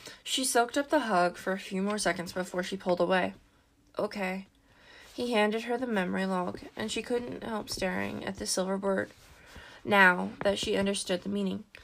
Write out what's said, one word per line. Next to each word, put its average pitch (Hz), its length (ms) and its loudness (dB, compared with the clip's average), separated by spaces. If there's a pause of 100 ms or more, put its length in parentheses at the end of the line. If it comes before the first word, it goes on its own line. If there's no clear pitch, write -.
(220)
She - 220 -2
soaked 240 320 2
up 285 140 0
the 311 100 6
hug 180 360 2
for - 160 -2
a 190 60 -2
few 190 240 -4
more 208 160 0
seconds 175 340 -2
before 185 300 -2
she 190 140 -4
pulled 180 240 0
away. 180 340 2 (640)
"Okay." 196 480 -4 (680)
He 240 180 -2
handed 214 300 4
her 240 160 -2
the 254 80 -2
memory 190 400 0
log, 190 340 -2 (160)
and 220 160 -4
she 226 100 -4
couldn't 240 420 -4
help 220 260 -6
staring 196 540 -4
at 196 120 -6
the 214 100 -8
silver 190 300 0
word, 196 340 0 (760)
now 190 480 6 (100)
that 202 160 0
she 208 180 0
understood 190 460 0
the 196 60 -6
meaning. 202 360 -2 (200)